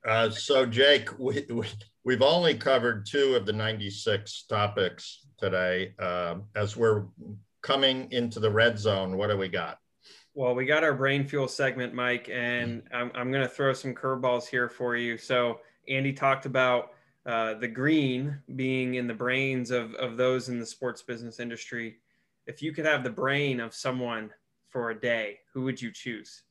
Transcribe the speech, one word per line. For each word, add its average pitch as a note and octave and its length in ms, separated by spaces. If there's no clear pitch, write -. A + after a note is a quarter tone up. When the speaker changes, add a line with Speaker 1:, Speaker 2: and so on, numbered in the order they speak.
Speaker 1:
Uh, A2+ 240
so C3 360
Jake, C3+ 540
we, C3+ 300
we, A2+ 160
we've B2 180
only D#3+ 340
covered A#2 500
two C3+ 300
of G2+ 100
the G#2+ 80
ninety-six G#2 960
topics G#2 760
today. F#2 600
Um, F2+ 460
as G#2 200
we're G#2+ 300
coming C3 500
into A#2 300
the G#2+ 100
red A2 260
zone, F#2+ 380
what G#2 140
do G2+ 80
we F#2+ 100
got? F2 300
Speaker 2:
Well, B2 200
we C3 100
got D3+ 180
our D3 120
brain C#3 320
fuel C#3 200
segment, B2+ 460
Mike, B2 340
and A#2+ 580
Speaker 3:
Mm. - 60
Speaker 2:
I'm, B2 220
I'm B2+ 180
gonna C3+ 160
throw C3+ 260
some C3 200
curveballs B2 540
here B2 200
for A#2+ 280
you. A#2+ 200
So A#2+ 440
Andy C3+ 240
talked C3+ 340
about, B2+ 480
uh, A2+ 280
the A#2 140
green C#3 720
being C3 400
in B2 120
the A#2 60
brains B2+ 560
of, A#2+ 260
of A#2+ 220
those B2+ 320
in A#2+ 100
the A2+ 60
sports - 380
business A#2 360
industry. A#2 580
If - 140
you D3+ 120
could D#3 120
have D3 180
the B2 60
brain C3+ 500
of A#2 140
someone A#2+ 580
for A#2 200
a A2 100
day, A2+ 400
who C3 80
would C3 180
you A#2 120
choose? - 600